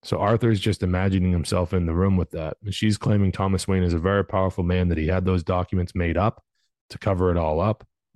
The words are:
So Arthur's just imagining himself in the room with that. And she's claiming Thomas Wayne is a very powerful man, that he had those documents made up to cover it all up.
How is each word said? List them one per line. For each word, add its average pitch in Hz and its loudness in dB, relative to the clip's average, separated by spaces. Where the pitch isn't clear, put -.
So - -4
Arthur's 107 2
just 104 -2
imagining 92 2
himself 87 -2
in 90 0
the 82 -2
room 95 2
with 80 -2
that. 78 -8
And 101 -8
she's 107 0
claiming 101 2
Thomas 95 -2
Wayne 95 2
is 87 2
a 82 0
very 95 0
powerful 95 -2
man, 90 0
that 82 0
he 78 -2
had 92 0
those 92 0
documents 90 -4
made 85 -2
up 107 -2
to - -16
cover 92 0
it 85 0
all 78 0
up. 107 -2